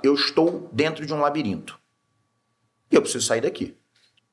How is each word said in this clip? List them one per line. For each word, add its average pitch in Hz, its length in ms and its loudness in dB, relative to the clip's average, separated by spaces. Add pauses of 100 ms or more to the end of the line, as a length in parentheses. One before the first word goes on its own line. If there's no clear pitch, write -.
"Eu 139 120 4
estou 165 580 0
dentro 151 340 -2
de 156 80 -4
um 151 60 -2
labirinto. 143 580 -2 (1120)
E - 60 6
eu 147 60 6
preciso 113 220 -4
sair 117 160 0
daqui." - 360 -6 (560)